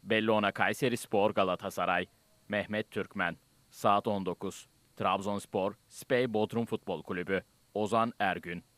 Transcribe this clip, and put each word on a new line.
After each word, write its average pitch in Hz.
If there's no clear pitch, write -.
Bellona 107
Kayserispor 107
Galatasaray, 92
Mehmet 104
Türkmen. 90
Saat 101
on 98
dokuz. 90
Trabzonspor, 98
Spey 123
Bodrum 107
Futbol 95
Kulübü, 92
Ozan 113
Ergün. 87